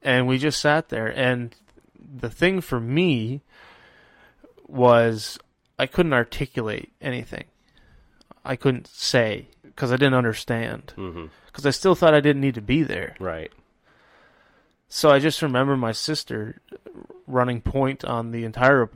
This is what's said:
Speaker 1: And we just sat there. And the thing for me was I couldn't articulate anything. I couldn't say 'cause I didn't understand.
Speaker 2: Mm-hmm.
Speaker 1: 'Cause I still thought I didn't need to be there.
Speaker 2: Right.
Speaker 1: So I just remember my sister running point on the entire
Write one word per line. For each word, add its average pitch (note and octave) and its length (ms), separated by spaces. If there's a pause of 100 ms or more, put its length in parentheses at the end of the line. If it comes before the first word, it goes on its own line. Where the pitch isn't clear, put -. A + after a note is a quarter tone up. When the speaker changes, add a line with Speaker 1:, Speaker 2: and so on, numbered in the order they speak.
Speaker 1:
And B2+ 260
we C3 100
just C#3+ 220
sat D3+ 300
there. A2 180
And B2 480 (420)
the B2 320
thing F#3 320
for C3 180
me C3 640 (1300)
was A#2 720 (400)
I C3+ 80
couldn't E3+ 260
articulate A#2 800 (100)
anything. B2 440 (1000)
I C3+ 120
couldn't B2+ 300
say - 600 (280)
'cause B2+ 180
I - 20
didn't C3 200
understand. A#2 840
Speaker 2:
Mm-hmm. E2+ 300 (260)
Speaker 1:
'Cause C#3 120
I C#3 60
still F#3 240
thought D#3+ 180
I D3+ 60
didn't C#3+ 220
need C3+ 140
to A2+ 60
be B2+ 220
there. - 360
Speaker 2:
Right. E2 320 (1400)
Speaker 1:
So - 200
I C#3 100
just D3 220
remember C3+ 360
my A2+ 160
sister A#2 680 (680)
running B2 340
point C3+ 420
on A#2 280
the A#2 120
entire B2 520